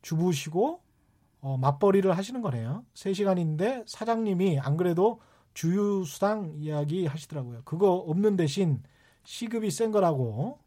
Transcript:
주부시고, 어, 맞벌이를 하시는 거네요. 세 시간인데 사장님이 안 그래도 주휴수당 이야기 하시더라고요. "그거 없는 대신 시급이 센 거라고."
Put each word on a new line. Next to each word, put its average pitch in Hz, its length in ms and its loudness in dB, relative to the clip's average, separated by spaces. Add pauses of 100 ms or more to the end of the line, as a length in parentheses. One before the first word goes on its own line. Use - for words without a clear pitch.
주부시고, 175 760 0 (600)
어, 135 160 -4
맞벌이를 185 580 4
하시는 233 260 -6
거네요. 127 420 -4 (100)
세 - 180 -6
시간인데 190 720 0
사장님이 196 720 0
안 139 180 0
그래도 180 440 2 (340)
주휴수당 196 1000 -2
이야기 151 500 -2
하시더라고요. 135 580 -8
"그거 185 280 2
없는 185 440 0
대신 156 460 2 (420)
시급이 220 460 -4
센 226 220 -2
거라고." 160 760 0